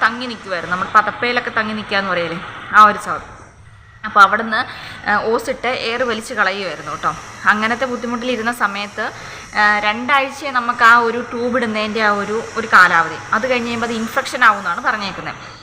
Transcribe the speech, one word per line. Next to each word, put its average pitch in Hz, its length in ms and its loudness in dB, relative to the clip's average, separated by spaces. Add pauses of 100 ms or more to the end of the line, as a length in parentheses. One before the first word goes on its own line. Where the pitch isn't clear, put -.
തങ്ങി 240 200 -2
നിൽക്കുമായിരുന്നു, 180 500 -6
നമ്മൾ 185 220 -4
പതപ്പയിലൊക്കെ 240 600 -2
തങ്ങി 214 200 -2
നിൽക്കുക 208 220 -2
എന്ന് 196 140 -2
പറയല്ലേ, 170 240 -4 (380)
ആ 208 140 10
ഒരു 202 160 -2
സാധനം. 156 280 -8 (720)
അപ്പോൾ 208 180 6
അവിടുന്ന്, 220 340 2 (520)
ആ, - 20 2 (180)
ഓസിട്ട് 247 400 -2 (160)
എയർ 233 220 -2
വലിച്ച് 220 300 -6
കളയുമായിരുന്നു 190 540 -2
കേട്ടോ. 156 180 -2 (400)
അങ്ങനത്തെ 226 420 0
ബുദ്ധിമുട്ടിലിരുന്ന 240 680 -4
സമയത്ത്, 202 440 -4 (560)
ആ, - 20 4 (240)
രണ്ടാഴ്ചയെ 262 720 0
നമുക്ക് 240 320 0
ആ - 20 12 (140)
ഒരു 233 140 -2 (100)
ട്യൂബ് 240 280 -2
ഇടുന്നതിൻ്റെ 214 500 -2
ആ - 20 4 (100)
ഒരു, 202 160 -4 (220)
ഒരു 220 160 -4
കാലാവധി, 170 440 6 (180)
അത് 220 140 -2
കഴിഞ്ഞ് 240 160 0
കഴിയുമ്പോൾ 233 220 -4
അത് 233 140 -2
ഇൻഫെക്ഷൻ 254 460 -2
ആവുമെന്നാണ് 196 400 0
പറഞ്ഞേക്കുന്നത്. 196 520 -6 (220)